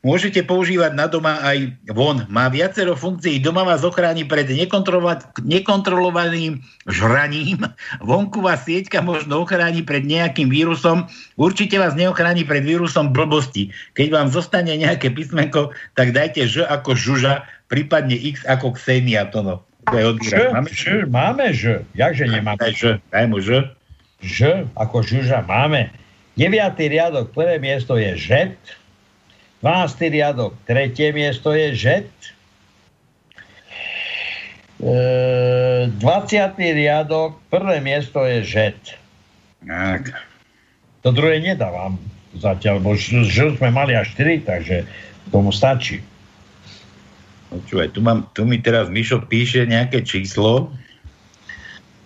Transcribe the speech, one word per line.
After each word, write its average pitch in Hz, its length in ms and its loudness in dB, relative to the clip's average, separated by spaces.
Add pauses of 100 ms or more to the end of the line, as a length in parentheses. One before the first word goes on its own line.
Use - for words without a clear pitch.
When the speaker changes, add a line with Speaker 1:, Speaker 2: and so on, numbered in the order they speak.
Speaker 1:
Môžete 180 400 2
používať 175 480 2
na 147 160 -2
doma 156 320 0
aj 139 320 -2 (160)
von. 120 400 0
Má 123 240 0
viacero 180 400 0
funkcií. 160 480 -2
Doma 170 240 2
vás 170 240 2
ochráni 165 400 0
pred 143 240 0
nekontrolova-, 180 720 0 (160)
nekontrolovaným 170 1200 0 (320)
žraním. 147 720 0 (400)
Vonku 196 400 0
vás 160 240 0
sieťka 185 320 -2
možno 156 400 -2
ochráni 170 400 0
pred 143 240 -2
nejakým 156 480 0
vírusom. 165 560 2 (320)
Určite 190 400 2
vás 156 160 2
neochráni 170 480 2
pred 143 240 -2
vírusom 160 480 0
blbosti. 143 560 0 (240)
Keď 151 160 2
vám 147 160 4
zostane 170 480 0
nejaké 156 320 0
písmenko, 147 640 -2 (240)
tak 127 160 2
dajte 147 320 0
Ž 143 240 0
ako 143 240 -2
Žuža, 131 560 0 (240)
prípadne 143 400 2
X 135 320 -6
ako 131 320 0
Ksenia, 120 560 0
to 110 80 -2
no. 92 240 -6 (260)
To - 80 0
je 110 80 4
od 113 160 0
Speaker 2:
Ž, - 80 -6 (240)
Speaker 1:
Máme 139 160 -2
Speaker 2:
Ž, - 120 -8 (280)
máme 220 400 2
Ž. 113 320 -2 (160)
Jakže 131 320 2
nemáme? 104 300 -2
Speaker 1:
Daj 110 180 0
Ž, - 40 -4 (280)
daj 110 160 2
mu 104 160 0
Ž. 127 240 0 (560)
Speaker 2:
Ž 123 400 0 (160)
ako 110 240 -2
Žuža 127 400 0
máme. 120 480 0 (480)
Deviatý 196 480 2
riadok, 151 480 0
prvé 165 240 0
miesto 135 400 -2
je 98 160 -2
Ž. 131 400 0 (1040)
Dvanáctý 165 480 0
riadok, 147 480 0 (160)
tretie 135 400 2
miesto 147 400 -2
je 151 240 2
Ž. 98 100 -4 (3000)
E, 123 120 2 (1040)
dvaciaty 190 680 2 (120)
riadok, 156 720 0
prvé 180 320 0
miesto 139 400 -2
je 123 240 2
Ž. - 80 -8 (1120)
Speaker 1:
Tak. 92 480 -4 (880)
Speaker 2:
To 127 80 4
druhé 156 320 2
nedávam 95 560 -4 (400)
zatiaľ, 101 400 0
bo 104 160 2
Ž, 120 320 2
Ž 135 320 2
sme 120 160 2
mali 131 240 2
až - 160 -4
štyri, 151 320 0
takže 87 400 -2 (480)
tomu 98 160 4
stačí. 123 560 0 (1500)
Speaker 1:
Počúvaj, 87 400 -4
tu 104 80 -6
mám, 113 320 2
tu 110 160 -2
mi 123 80 2
teraz 110 320 2
Mišo 110 400 -2
píše 120 400 2
nejaké 120 320 0
číslo. 107 720 0 (1300)